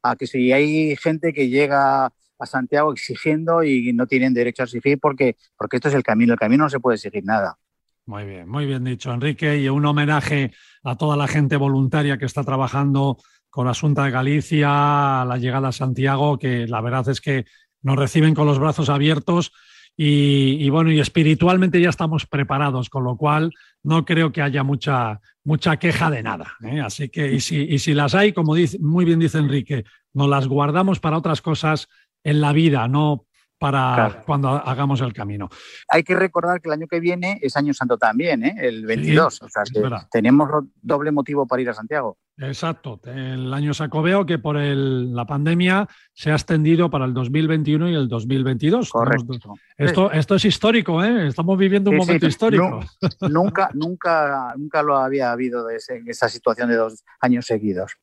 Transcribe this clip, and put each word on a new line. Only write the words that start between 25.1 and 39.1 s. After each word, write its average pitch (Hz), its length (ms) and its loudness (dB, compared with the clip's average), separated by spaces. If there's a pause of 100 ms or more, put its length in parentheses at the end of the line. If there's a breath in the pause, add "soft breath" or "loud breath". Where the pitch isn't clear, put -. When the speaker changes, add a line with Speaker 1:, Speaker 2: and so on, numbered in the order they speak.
Speaker 2:
mucha 156 320 0
queja 160 340 0
de 117 140 -6
nada, 92 300 -8 (100)
¿eh? 135 160 -4
Así 127 300 -8
que, 147 220 -4
y - 80 0
si, 151 220 -2
y 147 160 0
si 156 160 0
las 147 220 2
hay, 208 160 4
como 156 240 0
dice, 170 240 0
muy 165 240 2
bien 165 160 4
dice 160 180 0
Enrique, 139 460 -2 (300 soft breath)
nos 139 140 2
las 135 200 2
guardamos 151 500 0
para 156 180 -2
otras 160 240 -2
cosas 156 480 -2 (360 soft breath)
en 151 160 2
la 147 120 2
vida, 143 360 2
no 147 360 0 (320)
para 135 380 0
Speaker 1:
Claro. 110 320 0
Speaker 2:
cuando 139 220 0
ha-, 139 100 0
hagamos 139 420 -2
el 123 120 -4
camino. 101 360 -8 (400 loud breath)
Speaker 1:
Hay 165 140 4
que 180 140 0
recordar 180 440 0
que 165 80 -10
el 156 40 -2
año 156 160 -6
que 170 100 -4
viene 180 420 -2
es 135 160 -4
Año 143 160 0
Santo 123 240 0
también, 117 480 0
¿eh? 185 140 -2
El 120 220 -4
Speaker 2:
Sí, 110 60 -10
Speaker 1:
veintidós, 151 560 2